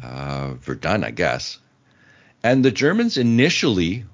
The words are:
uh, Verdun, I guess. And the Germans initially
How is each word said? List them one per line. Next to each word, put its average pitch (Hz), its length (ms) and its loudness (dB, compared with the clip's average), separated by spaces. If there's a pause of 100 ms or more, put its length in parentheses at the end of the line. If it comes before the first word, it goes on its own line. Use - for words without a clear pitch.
uh, 69 520 -8
Verdun, 71 480 -4
I 58 80 -6
guess. 65 480 -4 (800)
And 127 240 4
the 131 60 6
Germans 196 460 0
initially 117 960 2